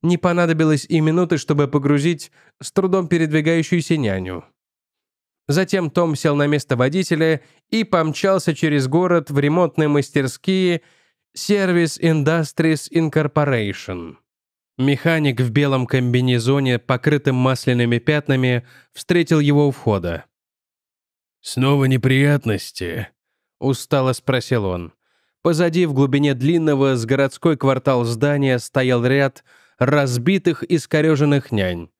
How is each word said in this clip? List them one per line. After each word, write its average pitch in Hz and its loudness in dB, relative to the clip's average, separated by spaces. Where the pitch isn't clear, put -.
Не 175 2
понадобилось 165 2
и 165 2
минуты, 160 2
чтобы 143 0
погрузить 143 0
с - -14
трудом 185 0
передвигающуюся 160 0
няню. 92 -4
Затем 180 0
Том 165 0
сел 147 0
на 143 0
место 143 -2
водителя 160 0
и 220 -2
помчался 170 0
через 147 0
город 170 0
в 139 0
ремонтные 156 0
мастерские 151 0
Service 185 0
Industries 160 0
Incorporation. 131 -2
Механик 143 0
в 127 0
белом 131 0
комбинезоне, 127 0
покрытым 139 -2
масляными 123 0
пятнами, 131 -2
встретил 170 0
его 147 4
у 139 0
входа. 87 -4
«Снова 139 0
неприятности?» 131 0
устало 131 -2
спросил 123 -2
он. 90 -6
Позади, 170 0
в 151 -2
глубине 139 2
длинного 139 0
с 113 -4
городской 135 0
квартал 127 0
здания, 131 0
стоял 127 -2
ряд 135 0
разбитых, 139 0
искорёженных 151 0
нянь. 90 -2